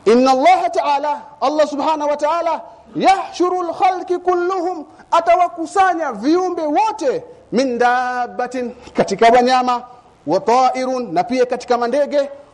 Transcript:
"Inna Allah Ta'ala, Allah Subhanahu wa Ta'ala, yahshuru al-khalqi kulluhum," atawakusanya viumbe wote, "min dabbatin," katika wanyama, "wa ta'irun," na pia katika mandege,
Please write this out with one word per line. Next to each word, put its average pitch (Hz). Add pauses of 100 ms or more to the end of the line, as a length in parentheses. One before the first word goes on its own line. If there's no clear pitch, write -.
"Inna 254
Allah 339
Ta'ala, 294 (200)
Allah 302
Subhanahu 294
wa 294
Ta'ala, 320 (360)
yahshuru 359
al-khalqi 359
kulluhum," 359 (260)
atawakusanya 339
viumbe 339
wote, 302 (280)
"min 240
dabbatin," 247 (220)
katika 196
wanyama, 247 (440)
"wa 190
ta'irun," 254
na 175
pia 247
katika 240
mandege, 277 (240)